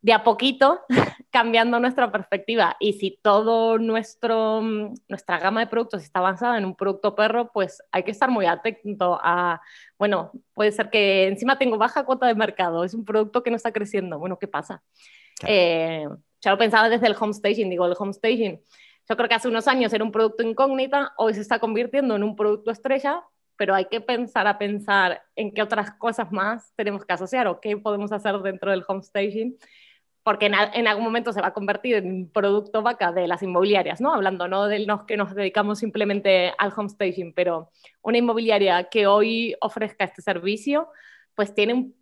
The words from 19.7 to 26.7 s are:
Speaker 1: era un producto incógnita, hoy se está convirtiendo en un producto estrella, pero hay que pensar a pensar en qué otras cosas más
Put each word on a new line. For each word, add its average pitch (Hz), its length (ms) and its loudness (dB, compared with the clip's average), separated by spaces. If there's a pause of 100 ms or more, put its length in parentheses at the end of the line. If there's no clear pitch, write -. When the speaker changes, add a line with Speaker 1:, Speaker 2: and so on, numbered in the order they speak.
Speaker 1:
era 220 100 0
un 214 80 -6
producto 220 300 0
incógnita, 262 720 0
hoy 220 160 2
se 202 80 -4
está 214 180 -2
convirtiendo 240 580 -2
en 202 60 0
un 208 140 -4
producto 214 340 -2
estrella, 269 520 -2 (340)
pero 196 180 0
hay 190 120 0
que 220 160 -6
pensar 226 440 -2
a 202 120 2
pensar 202 640 0 (140)
en 208 180 -6
qué 214 80 0
otras 208 300 -2
cosas 220 400 -4
más 208 440 -4